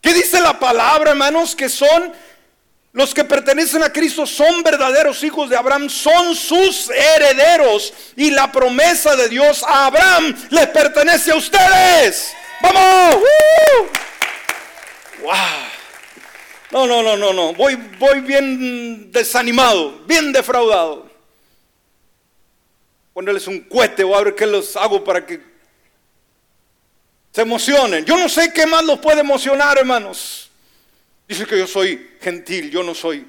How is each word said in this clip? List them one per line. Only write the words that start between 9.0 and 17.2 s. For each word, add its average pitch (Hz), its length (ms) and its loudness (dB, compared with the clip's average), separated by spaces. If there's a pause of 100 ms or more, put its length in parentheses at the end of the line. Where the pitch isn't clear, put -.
de 240 140 0
Dios 277 340 0
a 277 220 2
Abraham 320 500 2 (140)
les 311 180 2
pertenece 311 640 0
a 311 60 2
ustedes. 370 960 2 (280)
¡Vamos! 370 540 6
¡Uh! 605 680 4 (1400)
¡Wow! 165 100 -6 (1400)
No, 262 140 0
no, 240 160 0
no, 220 140 0
no, 202 160 -2